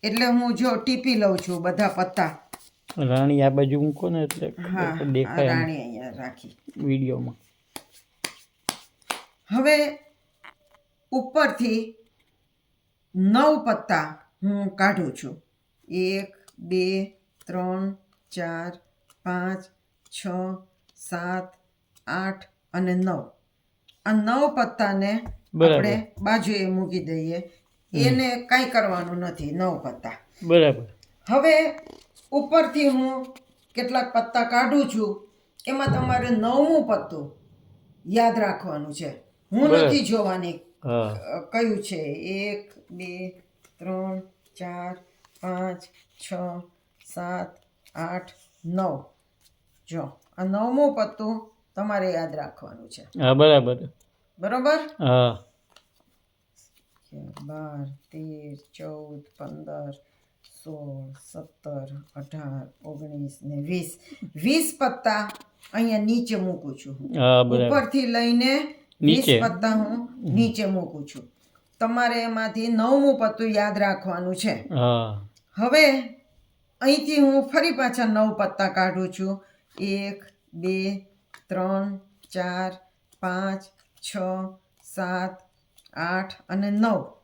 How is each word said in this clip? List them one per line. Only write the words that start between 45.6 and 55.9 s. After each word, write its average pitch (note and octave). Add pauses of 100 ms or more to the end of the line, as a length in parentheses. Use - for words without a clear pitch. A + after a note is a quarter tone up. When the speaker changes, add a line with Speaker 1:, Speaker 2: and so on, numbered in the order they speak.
Speaker 1:
છ, - (720)
સાત, F3+ (380)
આઠ, F3 (340)
નવ. E3+ (840)
જો, D#3 (180)
આ F#3
નવમું B3
પત્તું A3 (240)
તમારે G3
યાદ E3
રાખવાનું -
છે. - (180)
Speaker 2:
હા, C3
બરાબર. C#3 (600)
Speaker 1:
બરોબર? C4
Speaker 2:
હા. B2 (2000)